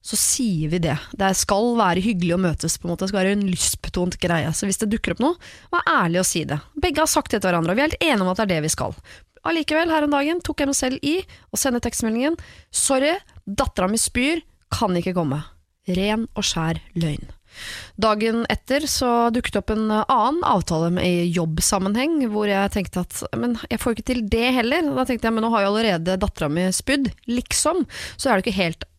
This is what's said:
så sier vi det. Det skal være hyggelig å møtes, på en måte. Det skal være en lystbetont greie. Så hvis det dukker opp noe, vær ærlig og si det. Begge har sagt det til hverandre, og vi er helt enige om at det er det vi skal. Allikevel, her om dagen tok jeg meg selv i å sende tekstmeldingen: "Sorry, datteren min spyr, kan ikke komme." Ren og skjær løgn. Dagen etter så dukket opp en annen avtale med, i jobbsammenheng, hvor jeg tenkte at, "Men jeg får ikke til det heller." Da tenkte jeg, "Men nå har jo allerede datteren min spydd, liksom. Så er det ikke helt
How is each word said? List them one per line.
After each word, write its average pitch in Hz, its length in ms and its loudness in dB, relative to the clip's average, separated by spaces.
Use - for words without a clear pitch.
så - 140 -6
sier 170 540 0
vi 180 80 0
det. 156 180 0
Det 190 220 0
skal 233 400 2
være 185 240 4
hyggelig 180 380 2
å - 20 2
møtes, 165 380 0
på 175 100 -8
en 175 80 -2
måte. - 80 -8
Det 190 80 -4
skal 202 140 0
være 196 100 2
en 202 160 0
lystbetont - 680 -2
greie. 170 380 0
Så - 80 -4
hvis 196 140 -2
det 220 100 0
dukker 226 240 -2
opp - 80 -4
noe, 320 160 2
vær - 160 0
ærlig 185 340 2
og 185 40 0
si 165 220 -2
det. 147 120 -4
Begge 302 240 2
har - 20 2
sagt - 260 2
det 214 100 0
til 185 100 2
hverandre, 165 160 2
og 190 80 2
vi 262 80 2
er 311 80 0
helt - 80 -8
enige 269 220 4
om 185 100 2
at 185 60 -2
det 220 120 0
er 180 40 2
det 151 80 0
vi 156 100 -2
skal. - 220 -4
Allikevel, 320 480 0
her 302 120 2
om 294 60 0
dagen 294 300 2
tok - 160 -6
jeg 277 120 0
meg 277 60 0
selv 254 280 -2
i 302 160 0
å 208 60 -6
sende 240 260 0
tekstmeldingen: 233 540 -2
"Sorry, 285 460 2
datteren 202 440 -2
min 220 100 0
spyr, 294 400 0
kan 185 240 0
ikke 175 160 -2
komme." 151 320 -2
Ren 202 360 0
og 214 80 -6
skjær 165 360 -2
løgn. 165 300 -2
Dagen 220 480 2
etter 277 400 0
så 233 420 2
dukket 226 300 0
opp - 80 -8
en 220 240 0
annen 247 500 2
avtale 170 480 2
med, 180 140 0
i 175 260 2
jobbsammenheng, 190 920 0
hvor 208 160 0
jeg 196 240 2
tenkte 185 320 -4
at, - 180 -10
"Men 233 220 -2
jeg 226 100 -2
får 240 180 0
ikke - 160 -10
til 247 120 -2
det 233 300 2
heller." 254 240 2
Da 254 80 0
tenkte 233 240 0
jeg, 226 80 2
"Men 220 80 0
nå 233 80 2
har 220 140 4
jo 202 80 2
allerede 190 420 2
datteren 165 400 -2
min 185 160 2
spydd, 269 400 0
liksom. 294 560 0
Så 269 160 -2
er 190 80 4
det - 60 -4
ikke 196 160 0
helt - 220 -2